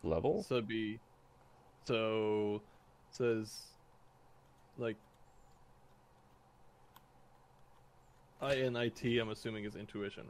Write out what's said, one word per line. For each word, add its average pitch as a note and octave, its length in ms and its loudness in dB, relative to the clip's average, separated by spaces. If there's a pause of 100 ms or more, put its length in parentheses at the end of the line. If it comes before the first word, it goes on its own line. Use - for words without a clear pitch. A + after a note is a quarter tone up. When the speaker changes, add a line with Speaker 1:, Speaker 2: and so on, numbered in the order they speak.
Speaker 1:
level. C3 400 2
Speaker 2:
So C3 140 -2
it'd A2 120 -2
be, A2 300 -2 (880)
so, G#2+ 720 2 (500)
says, A2+ 580 0 (1080)
like, A2+ 200 -2 (3500)
I C#3 140 2
N B2+ 200 2
I A#2+ 120 2
T, A#2+ 300 2
I'm A2 120 0
assuming, A2 340 -6
is G#2 120 -6
intuition, G2+ 540 -8